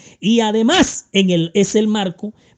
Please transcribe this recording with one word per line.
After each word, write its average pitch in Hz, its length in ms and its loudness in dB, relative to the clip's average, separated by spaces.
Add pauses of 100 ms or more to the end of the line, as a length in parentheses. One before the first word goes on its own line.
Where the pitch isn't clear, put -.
(200)
y 226 220 2
además 226 720 0
en 190 200 2
el, 165 240 0
es 196 180 0
el 214 140 0
marco 208 480 -6 (220)